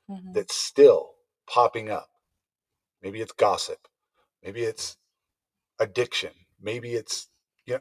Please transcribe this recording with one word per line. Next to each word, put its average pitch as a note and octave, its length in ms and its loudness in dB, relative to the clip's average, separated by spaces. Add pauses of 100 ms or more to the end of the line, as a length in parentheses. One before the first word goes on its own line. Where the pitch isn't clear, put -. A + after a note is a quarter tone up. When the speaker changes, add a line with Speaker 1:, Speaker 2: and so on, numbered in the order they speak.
Speaker 1:
Mm-hmm. F#3 240 -16
Speaker 2:
that's - 220 -4
still B2 560 6 (360)
popping A2+ 420 0
up. - 200 -8 (920)
Maybe G2+ 200 -10
it's G#2+ 100 -10
gossip. F#2 560 -2 (560)
Maybe G#2 200 -10
it's - 340 -8 (840)
addiction. A2 520 -4 (300)
Maybe A#2+ 340 -8
it's, - 340 -8 (360)
you B2 100 -6
know, C3+ 60 -8